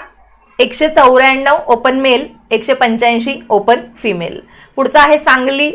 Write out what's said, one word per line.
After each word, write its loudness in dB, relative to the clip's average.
एकशे -2
चौऱ्याण्णव 2
ओपन 0
मेल, 0
एकशे -2
पंच्याऐंशी -2
ओपन 2
फिमेल. -8
पुढचं 0
आहे 4
सांगली, -2